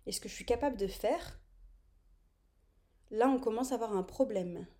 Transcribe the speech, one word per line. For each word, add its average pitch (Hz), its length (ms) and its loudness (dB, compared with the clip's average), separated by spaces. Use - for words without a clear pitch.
et 214 40 -6
ce - 80 -6
que - 80 -10
je 196 60 -12
suis - 100 -12
capable 247 320 0
de 196 120 -2
faire, 233 520 -2
là, 226 180 6
on 262 100 4
commence 254 320 0
à 262 40 2
avoir 220 200 0
un 185 80 2
problème. » 180 640 -2